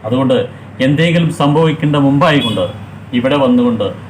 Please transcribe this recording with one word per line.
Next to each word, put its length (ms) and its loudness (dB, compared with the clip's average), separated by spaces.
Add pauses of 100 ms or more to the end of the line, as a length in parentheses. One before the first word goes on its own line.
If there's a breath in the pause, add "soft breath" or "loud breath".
അതുകൊണ്ട് 300 0 (500 loud breath)
എന്തെങ്കിലും 420 2 (140)
സംഭവിക്കേണ്ട 520 2 (120)
മുമ്പായിക്കൊണ്ട് 580 2 (540)
ഇവിടെ 260 0
വന്നുകൊണ്ട് 420 2 (220)